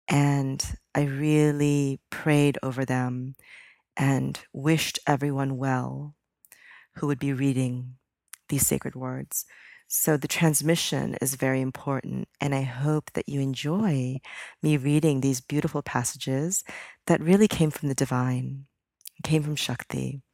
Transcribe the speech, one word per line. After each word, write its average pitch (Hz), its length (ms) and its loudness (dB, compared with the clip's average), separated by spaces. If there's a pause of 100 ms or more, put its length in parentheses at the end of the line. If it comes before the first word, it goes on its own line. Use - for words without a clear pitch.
and 143 560 2 (300)
I 147 120 2
really 147 960 2 (100)
prayed 143 500 4
over 131 240 -2
them 127 480 -2 (640)
and 135 420 0 (140)
wished 151 540 0
everyone 135 500 0
well 131 560 -4 (840)
who 151 100 -2
would 135 100 0
be 139 160 -2
reading 127 640 0 (540)
these 139 180 2
sacred - 260 -2
words. 131 540 -8 (440)
So - 260 2
the 139 100 -4
transmission 156 920 2
is 135 140 -2
very 131 280 0
important, 131 640 -4 (120)
and 143 140 0
I 135 80 0
hope 139 520 -2
that - 140 -4
you 139 140 -2
enjoy 135 800 0 (420)
me 151 160 4
reading 147 440 4
these 135 200 2
beautiful 147 400 -2
passages 135 800 -2 (440)
that 170 120 4
really 196 280 6
came 156 240 2
from 147 180 -4
the 135 60 0
divine, 127 720 -2 (560)
came 156 180 2
from 147 140 -4
Shakti. 131 640 -6 (120)